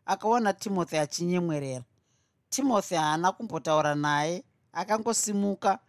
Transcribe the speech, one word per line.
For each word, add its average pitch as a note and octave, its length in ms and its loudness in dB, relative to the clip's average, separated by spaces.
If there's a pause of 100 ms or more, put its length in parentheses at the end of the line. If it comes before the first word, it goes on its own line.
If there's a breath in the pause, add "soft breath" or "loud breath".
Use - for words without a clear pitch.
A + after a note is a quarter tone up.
Akaona G#3 460 0
Timothy F#3 460 -2
achinyemwerera. D3+ 840 -2 (640)
Timothy A#3 440 0
haana D#3+ 380 2
kumbotaura D#3 640 0
naye, D3 500 0 (280)
akangosimuka G#3 1040 0 (100)